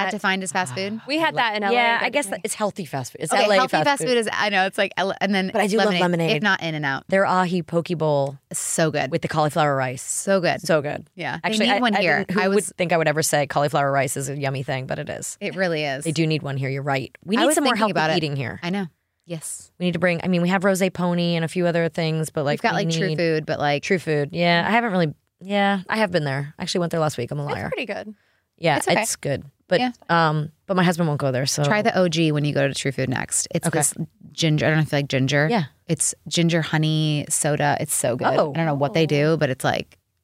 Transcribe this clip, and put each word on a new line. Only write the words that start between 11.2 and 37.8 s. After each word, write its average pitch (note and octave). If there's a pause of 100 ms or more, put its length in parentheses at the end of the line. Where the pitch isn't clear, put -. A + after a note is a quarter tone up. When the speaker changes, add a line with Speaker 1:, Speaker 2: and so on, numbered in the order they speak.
Speaker 3:
Actually, A3
Speaker 2:
They A#3+
need -
Speaker 3:
I, -
Speaker 2:
one A3
Speaker 3:
I G3+
Speaker 2:
here. D#3+
Speaker 3:
didn't, F#3+
who F#3
Speaker 2:
I F#3+
Speaker 3:
would G3
Speaker 2:
was G3+
Speaker 3:
think F3+
I F3
would D#3+
ever D3+
say D3
cauliflower C#3+
rice C#3
is C3+
a C#3
yummy C3+
thing, C3
but D3
it D3+
is. -
Speaker 2:
It E3
really E3+
is. C#3+
Speaker 3:
They E3
do D#3+
need D3+
one C#3
here. C3+
You're C3+
right. C#3 (140)
We G#3
Speaker 2:
I -
Speaker 3:
need D#4+
Speaker 2:
was D4+
Speaker 3:
some D4+
more B3+
Speaker 2:
thinking G#3+
Speaker 3:
healthy G#3+
Speaker 2:
about D#3
it. D#3
Speaker 3:
eating D3
here. C3+
Speaker 2:
I F3
know. G3 (400)
Yes. -
Speaker 3:
We F3+
need F3
to F3
bring, F3
I -
mean, F3
we F3
have F#3+
Rosé F#3+
Pony F3
and E3
a D#3
few F3
other E3
things, D#3+
but, D3
like, D3
Speaker 2:
We've A3+
got, -
Speaker 3:
we G3+
Speaker 2:
like, E3
True D#3+
Speaker 3:
need D#3
Speaker 2:
Food, D#3+
but, D#3
like C#3+
Speaker 3:
True F#3+
Food. D3
Yeah. E3+
I -
haven't A#3
really, E3+ (300)
yeah, G3+
I A3
have G#3
been E3
there. C#3+
I -
actually F3
went E3+
there E3
last D#3
week. A#2+
I'm D3
a C#3+
Speaker 1:
It's -
Speaker 3:
liar. -
Speaker 1:
pretty E4+
good. G3+ (440)
Speaker 3:
Yeah, D#3+
Speaker 2:
It's -
okay. F3
Speaker 3:
it's -
good. C#3+ (240)
But, F#3
Speaker 2:
Yeah. B3 (180)
Speaker 3:
um, D#3 (140)
but F#3+
my F3+
husband E3+
won't D3
go C3+
there, B2+
so D3
Speaker 2:
Try G#3
the -
O F#3
G D#3+
when D3
you D3
go C#3
to C3+
True C#3
Food C3
next. -
It's -
Speaker 3:
Okay. D#3
Speaker 2:
this - (380)
ginger, D3+
I -
don't D#3
know D#3
if D3
you D3
like C#3+
ginger. C#3
Speaker 3:
Yeah. G3 (240)
Speaker 2:
It's - (140)
ginger E3
honey D#3
soda. D3